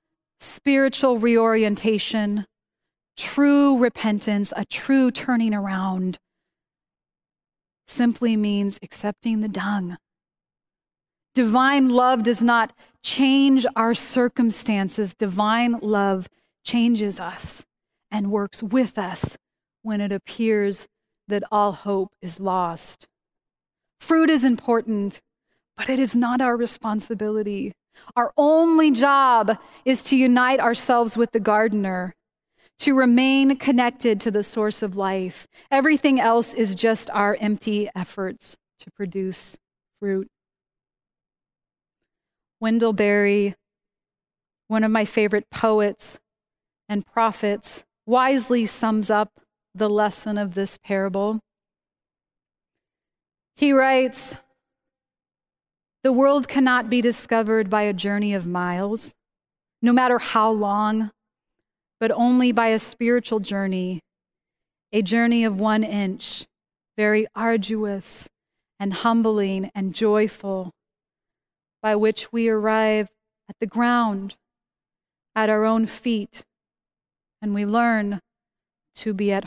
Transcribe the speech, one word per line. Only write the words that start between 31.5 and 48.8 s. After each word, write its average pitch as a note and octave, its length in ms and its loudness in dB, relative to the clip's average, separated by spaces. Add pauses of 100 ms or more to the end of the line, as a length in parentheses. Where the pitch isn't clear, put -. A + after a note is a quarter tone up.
to C#4 160 2
remain C4 600 4
connected A#3+ 640 0
to A#3 80 -2
the G#3 120 0
source G#3+ 400 -4
of G3 140 -6
life. F#3+ 500 -6 (240)
Everything C#4 480 4
else A#3 360 2
is G3+ 200 -2
just A3 360 0
our G3+ 280 0
empty G#3 560 -4
efforts - 600 -10 (220)
to - 140 -20
produce F#3+ 640 -8 (420)
fruit. G3 280 -4 (2250)
Wendell A3 340 0
Berry, G3+ 600 2 (1120)
one A3 160 0
of A3 60 2
my A3 140 2
favorite G#3 460 0
poets G#3+ 680 0 (720)
and G#3 160 -4
prophets, - 800 -2 (220)
wisely B3 580 2
sums G#3+ 460 -2